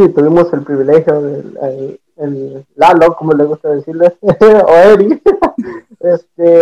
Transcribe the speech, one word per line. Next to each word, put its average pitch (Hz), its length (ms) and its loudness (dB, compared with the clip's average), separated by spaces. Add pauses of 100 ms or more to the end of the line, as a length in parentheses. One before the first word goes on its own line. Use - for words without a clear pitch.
(160)
tuvimos 170 360 0
el 143 120 -6
privilegio 147 580 -2
del, 143 400 -10
el, 135 380 -10 (180)
el 139 480 -12 (100)
Lalo, 165 400 2
como 156 180 -6
le 147 120 0
gusta 151 240 -6
decirle, 160 480 -2
<laughs> - 40 -20
o 208 520 2
Eri. 202 540 4
<laughs> 392 40 2 (680)
Este, 170 640 0